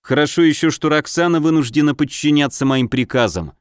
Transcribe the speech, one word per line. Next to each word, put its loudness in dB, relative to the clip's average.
Хорошо 0
еще, 2
что -4
Роксана 0
вынуждена 0
подчиняться 0
моим 0
приказам -2